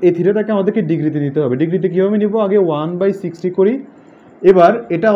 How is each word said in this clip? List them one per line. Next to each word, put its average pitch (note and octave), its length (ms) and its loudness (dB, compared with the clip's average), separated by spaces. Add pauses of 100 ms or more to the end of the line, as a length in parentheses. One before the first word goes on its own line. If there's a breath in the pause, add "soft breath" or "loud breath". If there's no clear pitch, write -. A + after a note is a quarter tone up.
এই F3 100 4
থিটাটাকে G3+ 400 0
আমাদেরকে G3 300 0
ডিগ্রিতে D3+ 380 -2
নিতে C#3+ 220 -2
হবে। B2+ 140 -2
ডিগ্রিতে E3 340 -2
কীভাবে F#3+ 280 0
নিব? G#3 200 -2
আগে G#3 200 0
one D#3+ 340 -2 (100)
by G3 80 0 (140)
sixty F3+ 300 -8
করি। G#3+ 320 0 (560 loud breath)
এবার G3 480 4
এটা E3+ 260 0